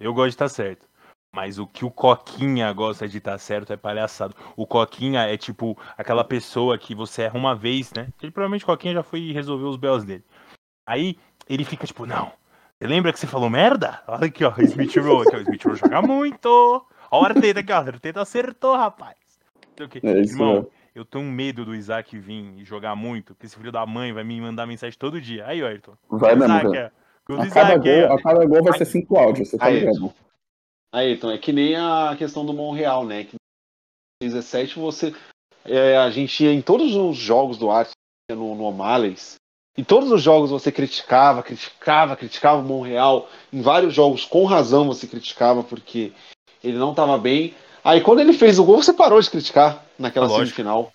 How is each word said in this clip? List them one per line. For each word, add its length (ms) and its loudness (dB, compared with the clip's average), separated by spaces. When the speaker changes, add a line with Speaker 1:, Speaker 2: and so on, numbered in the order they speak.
Speaker 1:
eu 120 -8
gosto 180 0
de 60 -12
tá 120 -2
certo. 400 -10
Mas 280 -12
o 80 -12
que 180 -12
o 60 -10
Coquinha 840 0
gosta 340 -8
de 140 -14
tá 160 -10
certo 340 -10
é 60 -8
palhaçada. 560 -8
O 80 -10
Coquinha 640 -2
é, 100 -6
tipo, 400 -10
aquela 280 -2
pessoa 520 -4
que 200 -12
você 280 -12
erra 140 -8
uma 180 -2
vez, 380 -8
né? 140 -12
Ele, 120 -16
provavelmente 320 -6
o 20 -20
Coquinha 300 -4
já 80 -4
foi 280 -10
resolver 340 -8
os 120 -8
B 120 -6
Os 140 -2
dele. 200 -14
Aí 320 -6
ele 160 -6
fica 220 -12
tipo, 220 -16
"Não, 240 -8
você 80 -8
lembra 260 0
que 60 -18
você 80 -8
falou 220 -4
merda? 580 0
Olha 180 -6
aqui, 180 -4
ó, 140 2
o 60 -2
Smith 340 0
Rowe 300 4
aqui, 80 4
ó. 40 -8
O 40 -8
Smith 220 -6
Rowe 120 -2
joga 240 0
muito. 840 2
Ó 100 2
o 40 4
Arteta 340 2
aqui, 120 -8
ó. 120 0
O 40 -10
Arteta 340 -10
acertou, 540 -2
rapaz." 420 -6
Não 220 -20
sei 80 -14
o 40 -16
quê. 140 -18
Speaker 2:
É 180 2
isso 120 -2
Speaker 1:
Irmão, 220 0
Speaker 2:
mesmo. 160 -4
Speaker 1:
eu 100 -18
tenho 200 -12
medo 380 -8
do 120 -12
Isaac 420 -10
vir 400 -18
e 80 -20
jogar 300 -10
muito, 400 -12
porque 100 -20
esse 100 -20
filho 160 -18
da 140 -6
mãe 260 -8
vai 120 -10
me 180 -12
mandar 240 -10
mensagem 320 -14
todo 240 -10
dia. 240 -14
Aí, 160 -8
ó, 60 -4
Ayrton. 260 -14
Speaker 2:
Vai 260 4
mesmo, 100 4
Speaker 1:
Isaac, 160 2
Speaker 2:
velho. 240 -8
Speaker 1:
ó. 40 -20
Gol 100 -8
do 60 -2
Speaker 2:
A 100 -4
cada 220 6
Speaker 1:
Isaac, 120 2
Speaker 2:
gol, 220 4
Speaker 1:
ó. 60 2
Speaker 2:
a 80 -2
cada 240 4
gol 160 4
vai 100 4
ser 100 -2
Speaker 3:
Aí, 60 -2
Speaker 2:
cinco 300 -2
áudios, 320 2
você 80 -4
tá 60 0
Speaker 3:
aí, 160 4
Speaker 2:
ligado? 300 -2
Speaker 3:
Ayrton, 380 -2
é 80 -6
que 160 -4
nem 220 0
a 420 -2
questão 260 -8
do 80 -6
Monreal, 540 -4
né? 180 -10
Que 120 -20
em 920 -18
dezessete 520 -6
você, 340 -6
é, 340 2
a 120 4
gente 340 -4
ia 80 6
em 120 0
todos 320 2
os 200 0
jogos 440 0
do 100 -2
Arsenal, 240 0
no, 240 -8
no 80 -8
O'Malley's, 720 -4
e 60 -6
todos 280 2
os 120 4
jogos 260 6
você 220 -2
criticava, 720 2
criticava, 720 -2
criticava 440 0
o 60 -4
Monreal. 640 0
Em 80 -6
vários 320 2
jogos, 320 4
com 200 2
razão, 420 4
você 180 -6
criticava, 580 0
porque 480 -10
ele 160 -4
não 160 -2
tava 240 2
bem. 340 -2
Aí, 180 6
quando 200 6
ele 120 8
fez 240 6
o 80 6
gol, 160 8
você 100 6
parou 300 6
de 80 -2
criticar 560 2
naquela 260 -2
Speaker 1:
É 40 0
lógico. 180 2
Speaker 3:
semifinal. 480 -4